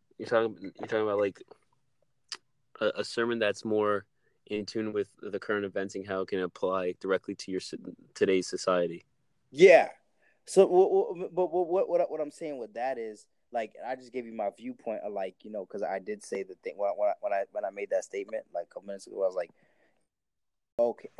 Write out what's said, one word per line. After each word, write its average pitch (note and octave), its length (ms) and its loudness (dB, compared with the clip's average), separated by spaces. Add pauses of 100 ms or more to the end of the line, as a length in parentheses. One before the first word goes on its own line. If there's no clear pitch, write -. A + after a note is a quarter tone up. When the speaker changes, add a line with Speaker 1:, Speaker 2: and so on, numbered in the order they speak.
(180)
Speaker 1:
you're A2+ 100 -8
talking, A2+ 320 2
you're F#2+ 280 -12
talking A2 140 0
about, G#2 160 0
like, G2+ 240 0 (1400)
a, G#2+ 160 2
a - 80 -4
sermon A#2 340 -2
that's G#2 260 0
more G#2 400 2 (420)
in G#2 200 -4
tune A2 260 -4
with G2+ 160 -2 (140)
the G2+ 160 -6
current G#2 260 -2
events G2 300 -4
and F#2+ 120 -8
how F#2+ 160 -2
it F#2 60 -6
can F#2+ 120 -2
apply F#2 600 -2
directly F#2+ 340 -2
to - 160 -12
your F#2 100 -2
s-, - 140 -10 (400)
today's F#2+ 340 2
society. F2 560 -2 (460)
Speaker 2:
Yeah. D#3+ 380 10 (580)
So, - 200 8
w-, F#3 220 8 (200)
w-, F3+ 240 -8
but, F3+ 140 2
w-, F3 200 0
what, F3 220 0
what, E3+ 220 2
what D#3 100 -6
I'm D3 100 -4
saying D3 280 -10
with G#2+ 160 -10
that B2 240 -4
is, A2 280 -10 (280)
like, A2+ 180 -4 (140)
I B2+ 80 -6
just B2+ 180 -16
gave B2 140 -6
you A2+ 80 -12
my G#2 220 -2
viewpoint A#2 480 -8
of, G#2 80 -6
like, F#2+ 320 -6
you G#2+ 60 -14
know, G#2+ 140 -8
'cause G2 180 -8
I F#2+ 180 -4
did G2+ 240 -10
say G2 180 -6
the F#2 140 -12
thing - 200 -10
when, - 200 0
when G#2 120 2
I, G2 120 2
when G2+ 120 -2
I, G2 200 0
when G#2 120 -4
I G2 60 -4
made G2+ 200 -8
that F#2+ 140 0
statement, G#2 480 -6
like, F2 120 -6
a - 20 -12
couple F#2 220 -14
minutes G2 180 -10
ago, G2+ 160 -4
I F#2+ 40 4
was F#2 100 0
like, F2 160 -6 (1300)
"Okay, A#2+ 300 0 (120)